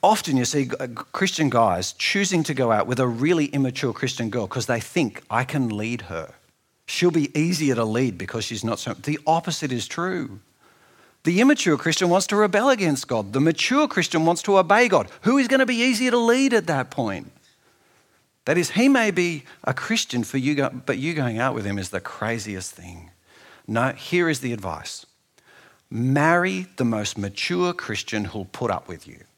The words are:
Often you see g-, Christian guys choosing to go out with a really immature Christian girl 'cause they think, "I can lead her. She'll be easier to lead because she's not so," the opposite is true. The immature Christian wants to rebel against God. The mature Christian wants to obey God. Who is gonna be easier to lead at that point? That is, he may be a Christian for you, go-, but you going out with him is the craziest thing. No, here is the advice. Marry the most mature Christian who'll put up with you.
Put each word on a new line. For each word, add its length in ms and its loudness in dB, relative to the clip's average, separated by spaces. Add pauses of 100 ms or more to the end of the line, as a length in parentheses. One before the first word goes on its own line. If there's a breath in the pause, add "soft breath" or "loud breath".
Often 320 2
you 80 4
see 220 0
g-, 100 -6 (380)
Christian 360 0
guys 440 2
choosing 500 0
to 100 -4
go 180 2
out 160 2
with 120 -2
a 80 2
really 380 2
immature 480 -2
Christian 360 -4
girl 180 -4
'cause 180 -6
they 160 -2
think, 480 -2
"I 160 0
can 240 -2
lead 340 -6
her. 320 -10 (500)
She'll 240 2
be 300 0
easier 360 0
to 100 0
lead 320 0
because 260 -8
she's 220 -6
not 140 -2
so," 140 -8
the 320 -6
opposite 460 -2
is 160 -4
true. 540 -6 (840 soft breath)
The 160 2
immature 380 6
Christian 320 2
wants 180 4
to 80 0
rebel 340 4
against 380 2
God. 240 -2
The 80 0
mature 480 2
Christian 380 0
wants 160 2
to 160 4
obey 320 6
God. 200 2 (120)
Who 160 4
is 100 2
gonna 180 4
be 120 -2
easier 340 2
to 60 2
lead 340 4
at 160 2
that 240 -2
point? 400 -4 (1120 soft breath)
That 140 0
is, 140 -2
he 180 4
may 200 4
be 360 -2 (180 loud breath)
a 100 -2
Christian 520 -2
for 120 -6
you, 180 0
go-, 140 0
but 280 -4
you 160 -4
going 260 -2
out 160 0
with 100 -4
him 140 -4
is 120 -8
the 100 -4
craziest 720 -8
thing. 380 -18 (540 soft breath)
No, 280 0
here 340 0
is 140 -2
the 100 -4
advice. 540 -10 (840 soft breath)
Marry 840 0
the 80 -2
most 340 -2
mature 540 -2
Christian 540 -6
who'll 180 -10
put 260 -6
up 200 -4
with 180 -14
you. 160 -20 (140)